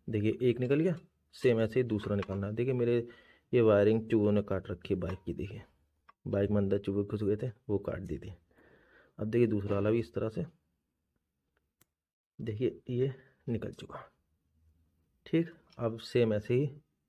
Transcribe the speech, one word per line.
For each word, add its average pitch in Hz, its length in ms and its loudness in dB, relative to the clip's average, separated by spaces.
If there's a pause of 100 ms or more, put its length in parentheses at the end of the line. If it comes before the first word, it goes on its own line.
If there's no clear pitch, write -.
देखिए, 107 340 0
एक 120 180 2
निकल 131 200 2
गया, 175 160 0 (400)
same 117 260 4
ऐसे 110 180 0
ही 127 60 2
दूसरा 104 300 -2
निकालना 98 320 -2
है। 110 80 -6
देखिए, 127 200 0
मेरे 120 320 2 (460)
ये 123 100 6
wiring 110 460 6
चूहों 104 220 4
ने 104 120 4
काट 95 280 -4
रखी 95 220 -4
है 90 60 -2
bike 90 200 -6
की, - 140 -8
देखिए - 280 -8 (680)
बाइक 101 200 2
में 104 80 2
अंदर 101 220 2
चूहे 101 240 -2
घुस 107 200 -4
गए 104 140 2
थे, 123 140 -6 (160)
वो 101 120 0
काट - 220 -6
दी 80 160 -8
थी। 98 160 -12 (840)
अब 110 80 -4
देखिए, 120 200 4
दूसरा 101 260 -2
वाला 101 180 2
भी 117 80 2
इस - 140 -8
तरह 113 160 -4
से, 165 160 -6 (1900)
देखिए 113 400 -4 (120)
ये 127 200 0 (360)
निकल 117 240 -4
चुका, - 280 -14 (1300)
ठीक। 165 240 0 (300)
अब 117 220 -2
same 113 320 2
ऐसे 107 200 -2
ही 143 160 2 (400)